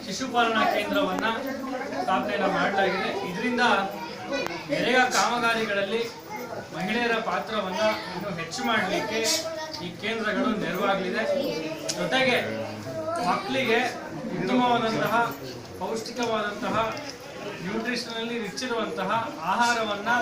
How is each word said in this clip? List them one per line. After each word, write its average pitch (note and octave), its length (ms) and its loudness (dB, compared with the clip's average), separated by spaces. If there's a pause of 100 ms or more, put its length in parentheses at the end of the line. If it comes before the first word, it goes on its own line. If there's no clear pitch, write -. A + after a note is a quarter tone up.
ಶಿಶುಪಾಲನಾ A#3 580 2
ಕೇಂದ್ರವನ್ನ G3 600 2 (760)
ಸ್ಥಾಪನೆಯನ್ನ G3 440 2
ಮಾಡಲಾಗಿದೆ. F#3 840 2
ಇದರಿಂದ A#3+ 300 0 (1080)
ನರೇಗಾ B3 340 4
ಕಾಮಗಾರಿಗಳಲ್ಲಿ A3+ 1040 2 (680)
ಮಹಿಳೆಯರ A3+ 400 2
ಪಾತ್ರವನ್ನ G#3 680 -2 (340)
ಇನ್ನೂ G3 140 -4
ಹೆಚ್ಚು E3 340 -4
ಮಾಡಲಿಕ್ಕೆ A3 560 2 (640)
ಈ F3 60 -6
ಕೇಂದ್ರಗಳು A3 720 0
ನೆರವಾಗಲಿದೆ. F#3+ 640 0 (760)
ಜೊತೆಗೆ B3 380 4 (920)
ಮಕ್ಕಳಿಗೆ B3+ 500 2 (580)
ಉತ್ತಮವಾದಂತಹ, A3+ 1000 4 (420)
ಪೌಷ್ಟಿಕವಾದಂತಹ, A3 1160 -2 (680)
ನ್ಯೂಟ್ರಿಷನಲ್ಲಿ A#3 760 -2
ರಿಚ್ G#3 260 -4
ಇರುವಂತಹ G3+ 460 -2 (300)
ಆಹಾರವನ್ನ G#3+ 680 2 (140)